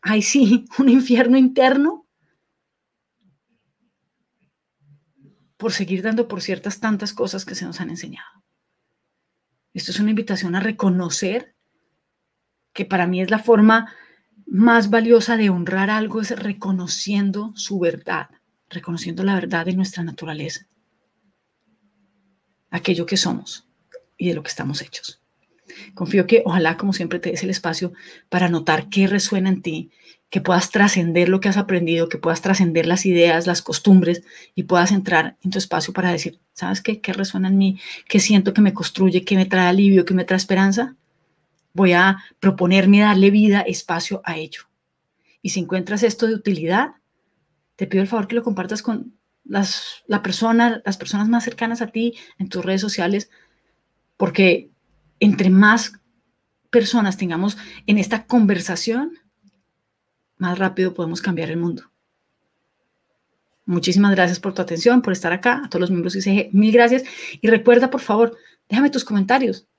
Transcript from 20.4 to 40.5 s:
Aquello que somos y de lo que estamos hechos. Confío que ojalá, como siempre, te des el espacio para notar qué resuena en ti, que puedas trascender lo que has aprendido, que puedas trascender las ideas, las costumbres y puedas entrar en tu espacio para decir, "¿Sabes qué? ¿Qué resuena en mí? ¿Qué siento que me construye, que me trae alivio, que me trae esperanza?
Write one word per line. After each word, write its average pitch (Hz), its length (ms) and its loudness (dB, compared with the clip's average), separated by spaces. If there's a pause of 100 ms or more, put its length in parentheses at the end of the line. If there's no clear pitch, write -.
Aquello 170 340 -4
que 196 120 -4
somos - 500 -6 (500)
y 175 120 -4
de 160 60 -2
lo 147 80 -10
que - 60 -14
estamos 143 320 -8
hechos. - 400 -18 (720)
Confío 185 340 -2
que 226 180 4
ojalá, 165 320 0
como 196 160 -2
siempre, 175 260 -6
te 170 120 -8
des 180 120 -8
el 185 60 -6
espacio 180 440 -6 (360)
para 180 200 0
notar 170 400 -2
qué 196 180 2
resuena 190 420 -2
en 185 120 -2
ti, 160 300 -10 (380)
que - 120 -2
puedas 175 300 0
trascender 175 580 2
lo 190 100 2
que 202 100 -2
has 196 80 0
aprendido, 170 520 0
que - 80 -10
puedas 165 240 -2
trascender 175 440 2
las 175 200 0
ideas, 170 420 4
las 170 140 -2
costumbres 175 640 4 (300)
y 180 100 -6
puedas 180 280 2
entrar 190 520 0
en 185 80 -6
tu 190 80 -4
espacio 175 340 -6
para 180 180 -2
decir, 170 280 -6 (140)
"¿Sabes 190 280 -6
qué? 214 200 -6
¿Qué 190 120 -8
resuena 190 340 -4
en 190 100 2
mí? 190 220 2 (280)
¿Qué 214 120 2
siento 196 340 2
que 208 80 4
me 196 120 4
construye, 185 500 0
que 196 120 -2
me 190 100 4
trae 185 220 2
alivio, 190 380 4
que 190 80 -2
me 180 120 0
trae 185 120 0
esperanza? 196 580 0 (800)